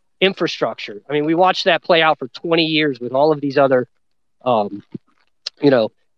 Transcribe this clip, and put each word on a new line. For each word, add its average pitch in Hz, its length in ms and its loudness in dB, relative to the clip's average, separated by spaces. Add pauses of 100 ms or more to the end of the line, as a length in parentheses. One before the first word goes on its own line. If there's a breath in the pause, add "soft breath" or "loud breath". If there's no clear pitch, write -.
(200)
infrastructure. 147 880 -4
I 139 60 -8
mean, 147 120 0
we 160 100 0
watched 185 300 0
that 165 180 0
play 165 180 2
out 156 160 2
for 131 120 -10
twenty 165 360 -2
years 151 340 -2
with 120 140 -8
all 147 180 4
of 147 80 -2
these 139 160 -4
other, 135 320 2 (560)
um, 104 400 -2 (800)
you 143 80 4
know, 117 220 2 (260)